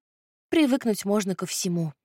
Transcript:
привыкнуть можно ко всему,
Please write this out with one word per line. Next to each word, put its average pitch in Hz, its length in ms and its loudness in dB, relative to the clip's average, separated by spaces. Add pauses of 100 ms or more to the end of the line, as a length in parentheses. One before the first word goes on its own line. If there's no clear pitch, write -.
(500)
привыкнуть 254 540 2
можно 196 300 0
ко 180 120 -8
всему, 170 460 -2 (120)